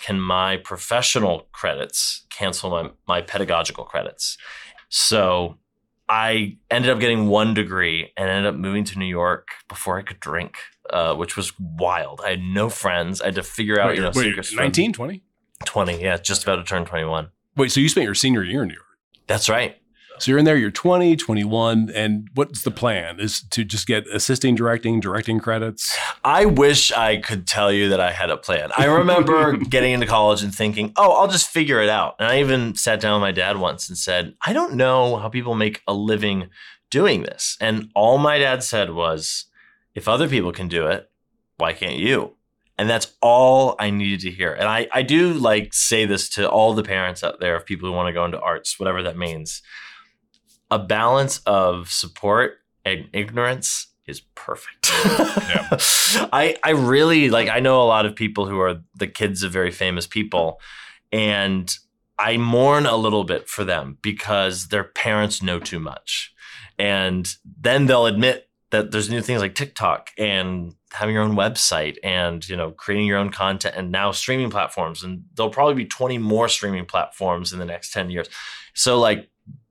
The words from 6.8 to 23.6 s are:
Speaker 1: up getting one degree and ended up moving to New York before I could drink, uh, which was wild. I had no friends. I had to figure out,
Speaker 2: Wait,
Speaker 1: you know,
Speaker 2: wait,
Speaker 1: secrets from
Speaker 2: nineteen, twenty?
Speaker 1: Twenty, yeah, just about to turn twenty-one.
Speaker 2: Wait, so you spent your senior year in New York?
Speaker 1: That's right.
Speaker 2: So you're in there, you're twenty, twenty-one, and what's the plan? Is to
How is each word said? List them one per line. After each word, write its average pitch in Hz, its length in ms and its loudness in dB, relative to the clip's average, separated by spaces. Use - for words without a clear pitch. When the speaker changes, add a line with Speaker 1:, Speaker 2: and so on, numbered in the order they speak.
Speaker 1:
up 113 80 0
getting 113 260 2
one 107 280 4
degree 90 600 -2
and 95 120 -2
ended 98 180 0
up 92 80 -2
moving 98 300 -4
to 98 140 -8
New 95 80 -4
York 87 420 -2
before 92 300 -6
I 98 40 -8
could - 180 -16
drink, 78 380 -8
uh, 82 240 0
which 85 220 -6
was 95 220 -6
wild. 82 640 -4
I 101 60 -2
had 92 120 -4
no 101 280 -2
friends. 90 500 -2
I - 60 -4
had 92 100 -2
to 92 60 -4
figure 104 380 -2
out, 98 80 4
Speaker 2:
Wait, 78 80 -2
Speaker 1:
you 92 60 -2
know, 90 120 -2
Speaker 2:
wait, 127 120 2
Speaker 1:
secrets 98 240 -4
from 110 80 -6
Speaker 2:
nineteen, 139 340 0
twenty? 147 320 -10
Speaker 1:
Twenty, 90 360 -2
yeah, 90 180 0
just - 260 -4
about 98 120 2
to 87 80 -8
turn 87 200 -2
twenty-one. 80 460 -4
Speaker 2:
Wait, 135 160 2
so 135 80 2
you 151 80 4
spent 156 160 2
your 101 100 -2
senior 120 300 2
year 113 180 -2
in 95 60 -2
New 78 60 -10
York? - 120 -20
Speaker 1:
That's - 220 0
right. 117 280 0
Speaker 2:
So - 120 0
you're 135 80 6
in 151 80 6
there, 156 100 6
you're 110 140 2
twenty, 175 440 4
twenty-one, 113 800 2
and 107 400 -2
what's 143 280 -2
the 123 80 -2
plan? 92 500 -2
Is 104 300 -4
to 117 140 -2